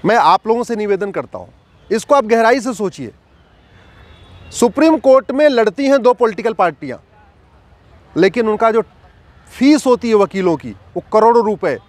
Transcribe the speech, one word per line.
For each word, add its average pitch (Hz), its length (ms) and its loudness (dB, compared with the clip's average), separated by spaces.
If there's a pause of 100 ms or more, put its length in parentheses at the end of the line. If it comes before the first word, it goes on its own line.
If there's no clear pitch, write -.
मैं 214 100 2
आप 220 320 2
लोगों 233 160 0
से 233 120 -6
निवेदन 202 360 -4
करता 131 260 -10
हूं, 90 100 -16 (420)
इसको 233 260 0
आप 262 100 2
गहराई 226 340 2
से 240 140 -6
सोचिए। 165 380 -10 (1400)
सुप्रीम 294 460 2
कोर्ट 262 340 2
में 294 180 2
लड़ती 233 380 0
हैं 269 140 2
दो 247 120 2
पॉलिटिकल 226 400 -2
पार्टियां, 156 440 -4 (1200)
लेकिन 208 340 0
उनका 220 220 0
जो 220 120 -2 (680)
फीस 277 340 2
होती 240 240 0
है 220 60 2
वकीलों 190 420 0
की, 123 140 -14
वो - 320 -14 (100)
करोड़ों 226 320 4
रुपए 175 320 -4 (120)